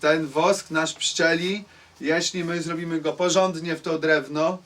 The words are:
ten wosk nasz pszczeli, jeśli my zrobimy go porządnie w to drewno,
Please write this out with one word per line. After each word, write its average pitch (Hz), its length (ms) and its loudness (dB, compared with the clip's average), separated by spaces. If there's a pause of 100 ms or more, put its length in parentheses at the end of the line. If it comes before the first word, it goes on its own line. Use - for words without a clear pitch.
ten 156 260 2
wosk 165 440 0
nasz 160 240 -2
pszczeli, 185 680 0 (360)
jeśli 170 440 -2
my 170 180 -4
zrobimy 165 380 -4
go 151 120 -2
porządnie 175 640 0
w - 40 -14
to 160 180 -2
drewno, 156 680 2